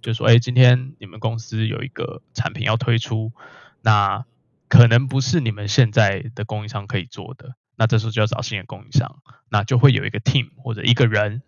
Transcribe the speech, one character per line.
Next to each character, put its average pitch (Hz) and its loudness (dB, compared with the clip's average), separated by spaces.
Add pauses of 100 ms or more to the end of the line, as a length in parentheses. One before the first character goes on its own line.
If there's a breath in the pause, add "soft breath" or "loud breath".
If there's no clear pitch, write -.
就 120 -6
是 117 -4
说， - -2
诶， 117 2
今 123 -2
天 123 4
你 - -16
们 90 -16
公 113 -4
司 110 -4
有 107 -4
一 135 -8
个 - -8 (120)
产 - -4
品 - -8
要 107 0
推 117 0
出， 110 -4 (500 loud breath)
那 104 2 (420)
可 113 8
能 120 2
不 131 -2
是 160 0
你 117 -2
们 104 -8
现 110 2
在 101 0
的 104 -6
供 107 -6
应 107 -10
商 101 -8
可 98 -6
以 90 -8
做 - -14
的， - -18 (240)
那 113 2
这 113 4
时 107 0
候 110 -4
就 107 -2
要 107 4
找 - -4
新 104 -6
的 87 -14
供 98 -14
应 - -20
商， - -2 (260 loud breath)
那 101 -2
就 127 0
会 139 6
有 101 -2
一 107 -4
个 104 -6
team - -2
或 117 -8
者 107 -8
一 120 4
个 120 4
人 107 -2